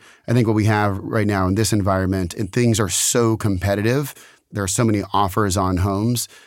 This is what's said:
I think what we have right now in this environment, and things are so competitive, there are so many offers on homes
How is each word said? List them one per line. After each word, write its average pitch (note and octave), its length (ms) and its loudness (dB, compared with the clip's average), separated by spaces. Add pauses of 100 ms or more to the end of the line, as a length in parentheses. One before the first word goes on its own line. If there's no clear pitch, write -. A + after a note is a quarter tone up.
(260)
I A2+ 60 0
think A#2 160 2
what A2 80 2
we G#2+ 80 2
have G#2 340 2
right G#2+ 300 -2
now F#2+ 180 2
in F#2 80 2
this G#2+ 180 0
environment, F#2+ 640 0
and F2+ 180 -8
things A#2 280 2
are G2+ 80 0
so A2 480 0
competitive, G#2 800 -2 (340)
there G2+ 140 -4
are F#2+ 40 -4
so - 160 0
many G#2 280 2
offers G2+ 440 0
on F#2 200 0
homes G#2 500 -2 (200)